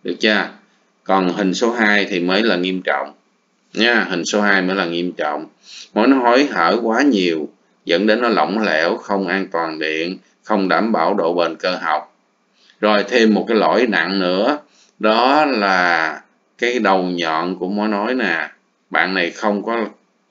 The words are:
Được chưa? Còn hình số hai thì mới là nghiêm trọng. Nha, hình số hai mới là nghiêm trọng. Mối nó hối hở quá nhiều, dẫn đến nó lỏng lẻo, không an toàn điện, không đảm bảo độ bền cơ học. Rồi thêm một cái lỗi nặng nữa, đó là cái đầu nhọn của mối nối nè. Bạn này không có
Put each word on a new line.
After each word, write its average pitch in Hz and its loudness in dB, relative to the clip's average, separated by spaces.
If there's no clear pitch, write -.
Được 87 -6
chưa? 107 2
Còn 92 2
hình 92 0
số 113 0
hai 104 2
thì 98 -4
mới 92 0
là 104 2
nghiêm 92 -2
trọng. 69 -4
Nha, 113 2
hình 87 -2
số 104 0
hai 98 2
mới 92 -2
là 95 -2
nghiêm 87 -4
trọng. 76 -6
Mối 107 2
nó 135 4
hối 123 4
hở 92 2
quá 113 0
nhiều, 90 0
dẫn 92 2
đến 110 2
nó 120 0
lỏng 92 0
lẻo, 85 0
không 98 -4
an 92 -2
toàn 80 -4
điện, 80 -4
không 98 0
đảm 90 2
bảo 87 0
độ 87 0
bền 82 -2
cơ 90 -4
học. 82 -6
Rồi 104 2
thêm 113 4
một 92 0
cái 113 2
lỗi 95 4
nặng 92 0
nữa, 98 0
đó 123 4
là 90 0
cái 123 -2
đầu 95 2
nhọn 85 -2
của 90 -6
mối 104 -2
nối 107 -2
nè. 85 -2
Bạn 87 0
này 87 0
không 104 -2
có 113 -4